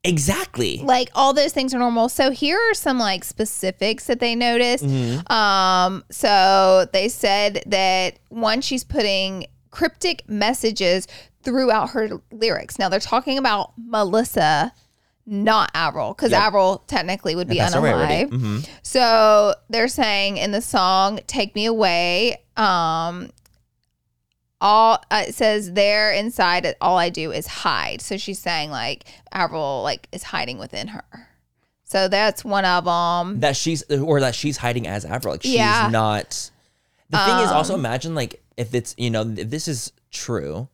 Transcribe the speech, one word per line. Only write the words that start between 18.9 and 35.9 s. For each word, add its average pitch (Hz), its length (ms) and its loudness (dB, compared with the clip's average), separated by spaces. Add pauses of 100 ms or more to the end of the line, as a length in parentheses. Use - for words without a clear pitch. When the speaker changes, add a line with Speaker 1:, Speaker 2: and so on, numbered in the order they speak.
Speaker 2:
they're 233 160 2
saying 202 500 0
in 208 140 -2
the 208 100 -2
song, 190 640 2
"Take 208 300 -4
Me 208 100 -2
Away," 190 720 2 (200)
um, 175 760 0 (1300)
all, 220 380 6 (120)
uh, 208 160 0
it - 80 -12
says, 214 380 0
"There 208 380 2
inside, 180 680 0
all 180 180 2
I 175 120 2
do 165 220 -6
is - 160 -8
hide." 82 540 -4
So 196 160 -8
she's 202 220 -10
saying, 156 320 -6
like, 123 340 -8 (260)
Avril, 156 520 -4
like, 131 280 -6
is - 120 -14
hiding 131 340 -8
within - 320 -12
her. - 140 -16 (800)
So 190 240 0
that's 202 380 0
one 196 200 0
of 180 220 2
'em. 175 540 0
Speaker 1:
That 143 140 0
she's, 160 360 -4
or 143 300 2
that 123 120 0
she's 143 240 -4
hiding 120 300 -4
as 101 180 -6
Avril. 92 300 -4
Like, - 80 -10
she's 254 100 -2
Speaker 2:
Yeah. 220 380 2